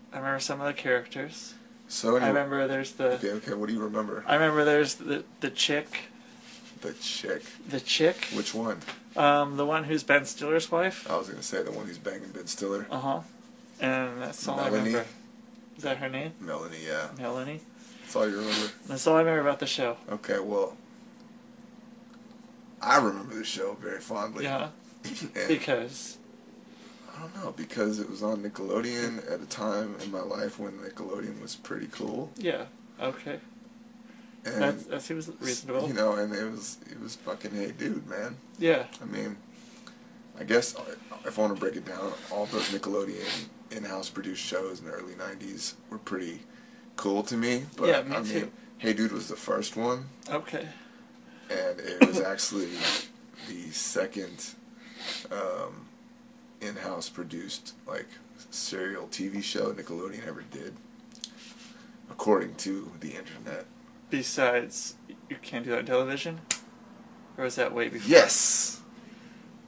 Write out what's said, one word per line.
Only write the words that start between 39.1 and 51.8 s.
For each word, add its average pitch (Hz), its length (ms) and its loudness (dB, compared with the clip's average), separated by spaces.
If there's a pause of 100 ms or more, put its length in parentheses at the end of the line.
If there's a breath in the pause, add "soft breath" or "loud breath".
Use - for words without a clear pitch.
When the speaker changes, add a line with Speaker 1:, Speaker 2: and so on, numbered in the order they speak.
Speaker 2:
I 110 60 -6
guess 117 300 4 (520)
if 131 120 -6
I 110 40 6
wanna 104 120 4
break 95 220 0
it 90 100 -6
down, 95 260 -4 (180)
all 104 160 0
the 107 120 -2
Nickelodeon 98 880 -2 (240)
in-house 98 400 -6
produced 92 320 -6
shows 92 380 -4
in 85 60 -12
the 85 60 -10
early 92 220 -8
nineties 95 600 -8 (160)
were 107 80 -8
pretty 87 420 -4 (560 loud breath)
cool 101 280 2
to 120 120 -2
me. 123 280 2 (120)
But, - 120 4
Speaker 1:
Yeah, 143 140 6
me 135 140 -4
Speaker 2:
I 117 60 0
Speaker 1:
too. 107 120 -4
Speaker 2:
mean, - 180 -2 (260 loud breath)
Hey 113 160 2
Dude 107 180 2
was 101 160 -6
the - 80 -6
first - 400 -2
one. 123 300 0 (240)
Speaker 1:
Okay. 156 360 -4 (840 loud breath)
Speaker 2:
And 92 300 -2